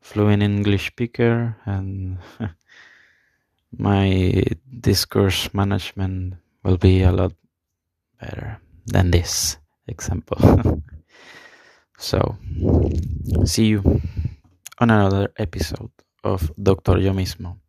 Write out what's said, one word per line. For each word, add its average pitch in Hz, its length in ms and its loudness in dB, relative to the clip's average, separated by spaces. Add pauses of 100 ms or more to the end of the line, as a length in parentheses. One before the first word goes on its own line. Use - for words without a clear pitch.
fluent 104 420 0
English 101 440 0
speaker, 117 760 -2
and 95 520 -6 (220)
<laughs> 104 100 -6 (1300)
my 98 680 2 (360)
discourse - 720 0
management 92 840 -4 (280)
will 92 140 2
be 92 260 4
a 90 80 6
lot 92 220 0 (880)
better - 400 -12 (260)
than 92 260 2
this - 460 0 (300)
example. - 540 -8
<laughs> - 420 4 (1200)
So, - 320 0 (1080)
see 113 220 2
you 104 340 2 (800)
on 117 120 4
another 98 460 4
episode. 104 540 -8 (320)
of 95 320 -2
Doctor 95 440 2
Yo 95 140 0
Mismo. 92 560 -8